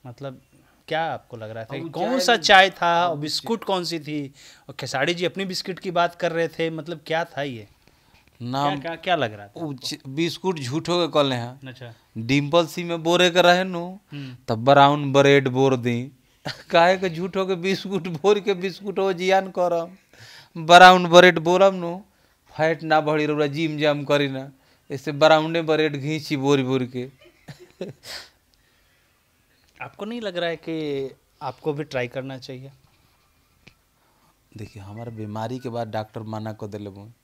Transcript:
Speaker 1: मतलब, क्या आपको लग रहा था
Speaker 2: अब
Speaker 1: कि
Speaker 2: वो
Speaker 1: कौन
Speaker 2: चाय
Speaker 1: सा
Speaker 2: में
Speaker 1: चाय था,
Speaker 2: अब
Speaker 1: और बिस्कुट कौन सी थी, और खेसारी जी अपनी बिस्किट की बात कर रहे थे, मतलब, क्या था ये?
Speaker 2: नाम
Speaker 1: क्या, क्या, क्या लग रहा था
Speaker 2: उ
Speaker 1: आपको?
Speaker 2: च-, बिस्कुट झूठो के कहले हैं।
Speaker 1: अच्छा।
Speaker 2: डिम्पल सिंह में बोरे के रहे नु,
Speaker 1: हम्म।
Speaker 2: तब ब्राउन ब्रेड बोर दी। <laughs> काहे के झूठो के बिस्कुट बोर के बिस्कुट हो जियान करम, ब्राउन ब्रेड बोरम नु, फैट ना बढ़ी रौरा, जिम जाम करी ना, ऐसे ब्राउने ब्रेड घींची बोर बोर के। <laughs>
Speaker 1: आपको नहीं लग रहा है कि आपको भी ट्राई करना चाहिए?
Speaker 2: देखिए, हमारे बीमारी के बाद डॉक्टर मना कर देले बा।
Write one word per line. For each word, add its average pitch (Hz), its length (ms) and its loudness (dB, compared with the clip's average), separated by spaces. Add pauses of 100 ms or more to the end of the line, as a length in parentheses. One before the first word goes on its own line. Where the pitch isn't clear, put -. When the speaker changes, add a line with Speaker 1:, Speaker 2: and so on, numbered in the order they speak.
Speaker 1:
मतलब, 127 340 -16 (480)
क्या 156 240 -4
आपको - 240 -14
लग 110 140 -14
रहा 113 140 -12
था - 40 -18
Speaker 2:
अब 131 80 -10
Speaker 1:
कि 135 40 -8
Speaker 2:
वो 165 100 -10
Speaker 1:
कौन 180 200 -6
Speaker 2:
चाय 262 100 0
Speaker 1:
सा 247 120 2
Speaker 2:
में 208 80 0
Speaker 1:
चाय 190 300 6
था, 175 340 0
Speaker 2:
अब 175 60 -2
Speaker 1:
और 156 60 -6
बिस्कुट 156 480 -8
कौन 185 200 -2
सी 165 160 -8
थी, 143 340 -10 (340)
और - 120 -18
खेसारी 143 340 -4
जी 175 100 -6
अपनी 190 200 -6
बिस्किट 185 340 -10
की 190 120 -10
बात 170 240 -2
कर 170 180 -4
रहे 165 160 -2
थे, 165 220 -6
मतलब, 160 360 -12
क्या 160 180 -4
था 139 180 -10
ये? 117 260 -10 (720)
Speaker 2:
नाम 135 260 -2
Speaker 1:
क्या, 147 120 -4
क्या, 165 160 -10
क्या 175 200 0
लग 120 160 -4
रहा 101 160 -18
था 165 120 -18
Speaker 2:
उ 151 120 -8
Speaker 1:
आपको? - 20 -10
Speaker 2:
च-, - 320 -12
बिस्कुट 160 520 -4
झूठो 160 480 -4
के 147 60 -8
कहले 139 220 2
हैं। 127 340 -10
Speaker 1:
अच्छा। 120 260 -18 (240)
Speaker 2:
डिम्पल 143 480 2
सिंह 170 220 -10
में 170 140 -6
बोरे 175 280 2
के 175 120 2
रहे 180 220 6
नु, 180 320 -8 (160)
Speaker 1:
हम्म। 135 240 -14 (120)
Speaker 2:
तब 113 160 -4
ब्राउन 139 480 6
ब्रेड 139 360 6
बोर 131 280 2
दी। 123 360 -4 (320)
<laughs> - 260 -14
काहे 180 280 4
के 185 120 -4
झूठो 185 360 -6
के 190 80 -2
बिस्कुट 185 540 -4
बोर 196 320 0
के 196 140 -2
बिस्कुट 190 440 -8
हो 190 140 0
जियान 185 380 0
करम, 175 380 -2 (800)
ब्राउन 180 400 10
ब्रेड 175 320 10
बोरम 185 360 4
नु, 175 240 -8 (580)
फैट 160 260 -2
ना 156 180 2
बढ़ी 151 260 0
रौरा, 151 200 0
जिम 151 320 -4
जाम 147 260 0
करी 147 240 0
ना, 135 240 -10 (380)
ऐसे 147 220 -8
ब्राउने 156 500 4
ब्रेड 156 340 0
घींची 151 400 -6
बोर 135 260 2
बोर 127 220 -2
के। 123 240 -10 (720)
<laughs> 190 120 -12 (1900)
Speaker 1:
आपको 131 220 -14
नहीं 233 160 -10
लग 196 160 -8
रहा 170 140 -2
है 165 60 -6
कि 147 540 -6 (320)
आपको 147 300 -6
भी 147 120 -8
ट्राई 123 240 -6
करना 135 300 -10
चाहिए? 131 340 -18 (1800)
Speaker 2:
देखिए, 104 260 -18
हमारे 110 280 -16
बीमारी 110 480 -8
के 123 100 -12
बाद 117 240 -8
डॉक्टर 110 280 -8
मना 110 320 -10
कर 107 140 -14
देले 104 240 -12
बा। 101 220 -20 (120)